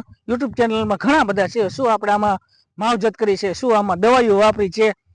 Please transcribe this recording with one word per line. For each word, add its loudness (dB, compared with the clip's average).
YouTube -4
ચેનલમાં -2
ઘણા 2
બધા 0
છે. -2
શું -2
આપણે -2
આમાં 0
માવજત -2
કરી 0
છે, -4
શું 0
આમાં -2
દવાઈઓ 4
વાપરી 2
છે, 0